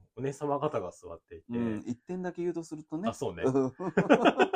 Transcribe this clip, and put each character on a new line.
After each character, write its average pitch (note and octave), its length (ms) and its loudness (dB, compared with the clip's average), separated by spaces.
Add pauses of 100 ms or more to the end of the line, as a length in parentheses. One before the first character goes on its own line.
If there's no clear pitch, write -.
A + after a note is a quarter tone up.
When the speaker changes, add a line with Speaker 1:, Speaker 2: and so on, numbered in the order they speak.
(160)
Speaker 1:
お B2+ 40 -10
姉 C#3 120 -2
様 C#3+ 280 -2
方 C#3+ 200 0
が F2 120 -6
座 E2+ 200 -14
っ E2+ 80 -14
て - 140 -20
い D#2+ 80 -14
て。 A#2 160 -6
Speaker 2:
う - 20 0
ん、 A2+ 260 0
一 A#2+ 100 -4
点 F3+ 260 -8
だ F3+ 100 -4
け E3+ 100 -6
言 F3 100 0
う - 20 -2
と E3+ 80 -6
す D#3+ 140 -10
る D3+ 80 -10
と - 140 -8
ね。 G3+ 100 -2
Speaker 1:
あ、 A#2 40 -2
そ A2+ 180 -4
う F2 40 -8
ね。 E2 80 -8
Speaker 2:
<laughs> C#3 1120 4